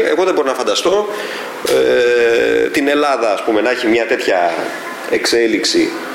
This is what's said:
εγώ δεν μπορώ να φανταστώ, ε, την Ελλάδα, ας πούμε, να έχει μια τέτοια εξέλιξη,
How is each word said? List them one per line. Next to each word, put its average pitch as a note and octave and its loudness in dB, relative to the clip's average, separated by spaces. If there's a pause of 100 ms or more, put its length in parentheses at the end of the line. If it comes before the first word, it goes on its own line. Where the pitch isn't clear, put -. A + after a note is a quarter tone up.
εγώ D#3+ 2
δεν F3+ 0
μπορώ C#3+ 0
να C3 -2
φανταστώ, C3 0 (600)
ε, A#2+ 2
την C#3+ 0
Ελλάδα, C#3 2
ας F#2 -2
πούμε, A2 0
να A#2 2
έχει B2 -2
μια A2+ 2
τέτοια F#2 0 (560)
εξέλιξη, A2 0 (240)